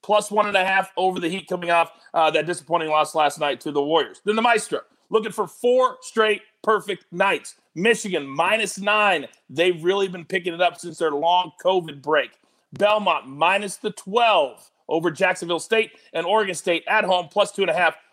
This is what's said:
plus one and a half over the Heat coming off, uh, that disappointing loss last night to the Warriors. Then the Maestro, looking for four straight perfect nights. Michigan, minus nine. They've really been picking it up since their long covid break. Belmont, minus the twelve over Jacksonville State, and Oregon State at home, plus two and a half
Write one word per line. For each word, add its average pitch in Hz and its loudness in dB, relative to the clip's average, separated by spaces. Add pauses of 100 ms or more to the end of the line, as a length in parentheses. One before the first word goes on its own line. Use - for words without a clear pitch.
plus 208 0
one 208 2
and 202 0
a 185 4
half 190 0
over 185 0
the 175 -2
Heat 180 -6
coming 175 -4
off, 170 2 (220)
uh, 156 4
that 156 0
disappointing 165 -4
loss 151 2
last 151 0
night 139 -2
to 151 -6
the 143 0
Warriors. 147 0
Then 214 0
the 226 0
Maestro, 226 0 (280)
looking 214 -2
for 202 -4
four 254 0
straight 214 0 (200)
perfect 196 -2
nights. 185 -2 (200)
Michigan, 180 0
minus 180 -2
nine. 202 2 (220)
They've 165 0
really 196 0
been 175 -12
picking 180 -4
it 170 -6
up 175 2
since - -14
their 160 0
long 165 0 (120)
covid 165 0
break. 143 0 (420)
Belmont, 202 2
minus 180 0
the 208 -6
twelve 190 0 (180)
over 165 0
Jacksonville 175 -2
State, 220 -2 (200)
and 170 -4
Oregon 196 0
State 165 -2
at 208 2
home, 180 0
plus 202 0
two 196 -4
and 175 0
a 156 0
half 170 2 (160)